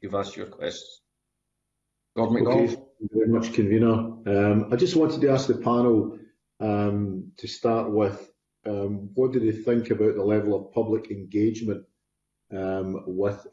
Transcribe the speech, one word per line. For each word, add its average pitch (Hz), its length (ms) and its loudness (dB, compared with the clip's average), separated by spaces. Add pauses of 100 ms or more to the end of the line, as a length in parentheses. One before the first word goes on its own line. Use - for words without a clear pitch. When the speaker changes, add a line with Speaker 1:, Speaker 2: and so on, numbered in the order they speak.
Speaker 1:
you've 95 140 -8
asked 98 220 -4
your 98 100 -10
questions. - 560 -12 (1120)
Gordon 113 200 2
Speaker 2:
Okay, 117 80 2
Speaker 1:
MacDonald. 117 260 4
Speaker 2:
thank - 180 -10 (120)
you 104 120 -8
very 110 160 2
much, 117 240 0
convener. 110 400 4 (340)
Um, 104 460 2
I 123 40 2
just 180 200 2
wanted 151 240 2
to 143 100 4
ask 135 160 2
the 117 100 2
panel, 120 600 2 (420)
um, 101 760 -2
to - 100 -14
start 113 440 -2
with, 104 420 0 (320)
um, 101 500 -6
what 127 180 0
do 127 80 0
they 110 120 2
think 117 380 -2
about 107 240 2
the 101 100 -2
level 104 300 2
of - 180 -6
public 107 380 -2
engagement, 104 720 -4 (680)
um, 95 560 -6
with 98 460 -4